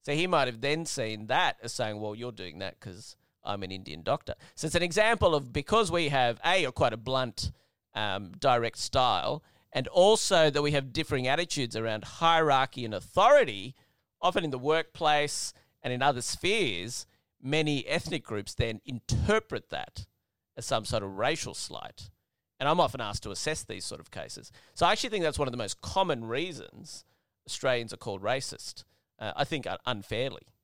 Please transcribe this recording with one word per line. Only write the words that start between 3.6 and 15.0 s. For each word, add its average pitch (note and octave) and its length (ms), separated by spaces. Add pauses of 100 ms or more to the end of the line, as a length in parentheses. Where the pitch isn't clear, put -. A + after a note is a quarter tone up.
an F#2 100
Indian E2 300
doctor." - 320 (220)
So - 100
it's D#3 100
an E3+ 80
example G3 520
of, C3 180
because F#3 380
we E3+ 180
have, B2+ 340
A, F3 220
a B2 60
quite B2 220
a A2 40
blunt, B2+ 540 (420)
um, G2+ 460
direct A#2+ 400
style, B2+ 640 (280)
and C3+ 180
also F3+ 600
that D3 140
we D3 80
have C3+ 200
differing C#3 360
attitudes C#3+ 480
around A2 280
hierarchy D3 800
and G#2+ 80
authority, C3+ 840 (460)
often F3+ 220
in D#3 60
the C3 80
workplace D3 960 (300)